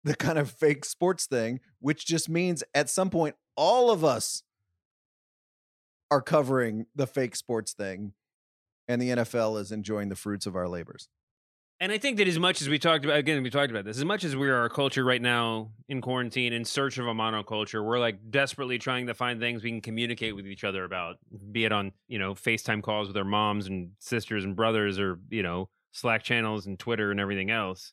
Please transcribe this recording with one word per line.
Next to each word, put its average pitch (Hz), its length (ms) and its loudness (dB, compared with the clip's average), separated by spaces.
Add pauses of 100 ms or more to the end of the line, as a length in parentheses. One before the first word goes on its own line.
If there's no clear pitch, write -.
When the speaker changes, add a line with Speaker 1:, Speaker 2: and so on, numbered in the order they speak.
Speaker 1:
the 147 140 2
kind 160 200 2
of 143 140 0
fake 147 320 4
sports - 440 0
thing, 120 340 0 (180)
which 147 260 0
just 165 220 0
means 170 340 2 (140)
at 147 140 4
some 185 200 2
point, 165 280 2 (180)
all 233 340 6
of 175 140 4
us 123 400 2 (1700)
are 139 100 4
covering 123 720 2
the 139 140 -2
fake 127 300 -4
sports 113 340 -4
thing, 101 400 -8 (760)
and 123 140 0
the 123 100 0
N 120 80 2
F 113 140 -2
L 110 240 0
is 101 140 -6
enjoying 104 380 -4
the 95 60 -4
fruits 101 300 -6
of 92 120 -4
our 90 100 -2
labors. 87 400 -10 (720)
Speaker 2:
And 190 120 -2
I 214 60 0
think 233 200 0
that 196 100 6
as 165 120 2
much 180 220 2
as 139 80 -4
we 147 100 2
talked 160 240 4
about, 151 140 4
again, 147 260 2
we 127 60 -4
talked 139 220 0
about 104 120 -4
this, 110 140 -6
as 143 80 0
much 196 180 -2
as 143 120 -2
we 139 120 2
are 123 160 4
a 117 60 2
culture 135 340 0
right 123 180 4
now 113 500 0 (180)
in 131 120 -4
quarantine 123 520 -2
in 117 120 -2
search 139 320 -2
of 123 100 -2
a 117 60 -2
monoculture, 107 680 -2
we're, 117 160 0
like, 113 300 -2
desperately 131 480 0
trying 123 300 -2
to 117 60 -4
find 120 260 -2
things 120 240 -2
we 120 80 -4
can 113 100 -6
communicate 113 540 -4
with 98 120 -12
each 98 160 -12
other 95 220 -2
about, 90 320 -6 (340)
be 113 140 2
it 107 80 2
on, 98 180 0 (160)
you 117 120 -6
know, 95 160 -2
FaceTime 110 480 -2
calls 107 240 -2
with 98 100 -4
our 98 80 0
moms 104 420 2
and 92 320 -6
sisters 107 460 -2
and 98 100 -4
brothers 107 440 2
or, 92 200 -2 (100)
you 107 140 -2
know, 90 260 -4 (220)
Slack 113 320 -2
channels 107 440 0
and 95 120 -8
Twitter 107 320 -2
and 101 80 0
everything 98 320 0
else. 98 420 -4